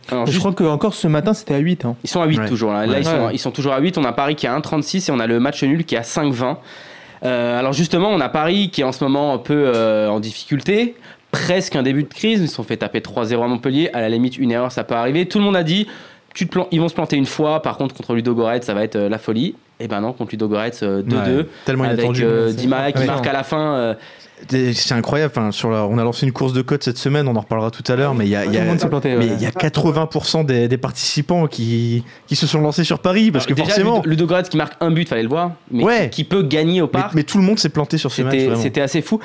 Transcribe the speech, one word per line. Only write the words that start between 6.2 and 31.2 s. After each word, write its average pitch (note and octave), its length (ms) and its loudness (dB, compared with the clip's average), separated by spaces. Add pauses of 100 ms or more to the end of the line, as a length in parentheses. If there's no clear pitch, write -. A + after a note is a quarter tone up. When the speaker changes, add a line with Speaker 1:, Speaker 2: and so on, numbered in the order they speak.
Speaker 1:
vingt. B2+ 240 -2 (680)
Euh, A#2+ 360 0
alors C3+ 140 0
justement, F3 360 2
on G3 100 2
a B2+ 100 0
Paris F3+ 440 0
qui D3 80 0
est C3+ 40 2
en C3 60 0
ce C3 120 -6
moment C#3+ 320 2
un - 20 -2
peu, D3 160 -2
euh, A2+ 560 2
en G#2+ 100 0
difficulté, F#3 760 -2 (360)
presque F3 440 -2
un C#3 60 0
début C3+ 220 2
de C#3 100 -8
crise. A3 280 0
Ils D#3+ 60 2
se - 80 -8
sont A#2+ 80 -6
fait A2 140 -4
taper G#2+ 240 -4
trois - 240 -4
zéro A#2 180 0
à A#2+ 40 0
Montpellier. C#3 460 0
À A#2 80 -2
la A2 80 0
limite, B2 280 0
une B2+ 140 0
erreur, B2 200 -2
ça A#2+ 120 -4
peut B2 100 -6
arriver. C3+ 320 0
Tout G3 140 0
le G#3 60 4
monde G3+ 100 2
a F3+ 80 2
dit, F#3+ 240 0 (480)
tu F#3 100 -2
te F3 60 -6
plan-, F3+ 200 0
ils E3 80 2
vont E3 100 2
se - 40 -6
planter D3+ 220 -2
une C3+ 100 2
fois. D3+ 380 0
Par A#2 140 -4
contre, C#3 180 -4
contre - 180 -6
Ludogorets, A#2 480 0
ça G#2 140 -4
va G#2 80 0
être, A2 140 -2
euh, G2+ 120 0
la A2 80 -2
folie. A2+ 380 -2 (240)
Et A#2 80 -8
ben G2+ 140 -4
non, A#2 120 -4
contre G#2+ 180 -8
Ludogorets, G#2+ 400 -2 (120)
euh, G2 180 0
deux A#2+ 240 0
deux, B2+ 140 2
Speaker 3:
Ouais, D#3+ 80 -2 (180)
tellement C3 200 0
Speaker 1:
avec, A#2+ 140 0
Speaker 3:
inattendu. A#2+ 240 0
Speaker 1:
euh, A2+ 300 2
Di B2+ 140 -2
Maria C3+ 240 0
qui C#3 80 0
Speaker 2:
Ouais. C3 80 2
Speaker 1:
marque C3+ 180 0
à C#3 80 2
la C3+ 100 -2
fin, D3+ 320 -2
euh. A#2 180 0 (560)
Speaker 3:
C'est, B2+ 240 2
c'est - 200 -2
incroyable. C#3+ 400 0
Enfin, G#2+ 180 0
sur A2+ 180 -2
la, G#2+ 160 2
on G#2+ 120 0
a A#2 60 2
lancé A#2 220 0
une B2+ 80 0
course C3 180 0
de B2+ 100 2
cotes C#3 220 -2
cette B2 140 -2
semaine, C#3 320 0
on A#2 80 0
en - 40 0
reparlera A2 300 -2
tout - 180 -12
à B2 60 2
l'heure, C#3 180 2
mais A2+ 120 0
il G2+ 40 2
y G#2 60 2
a, G2+ 80 0
Speaker 2:
Tout - 60 -2
Speaker 3:
il G#2+ 60 0
y - 20 2
a, - 60 2
Speaker 2:
le E3+ 40 2
monde E3+ 120 2
s'est - 100 0
planté, C#3+ 280 0
Speaker 3:
mais A#2 80 4
Speaker 2:
ouais. A2+ 120 0
Speaker 3:
il F#2+ 40 -4
y A2 40 -2
a A2 60 -2
quatre-vingts D#3+ 560 0
pour D3+ 180 -2
cent D#3+ 180 0
des, B2 240 2
des B2 100 0
participants D3+ 720 0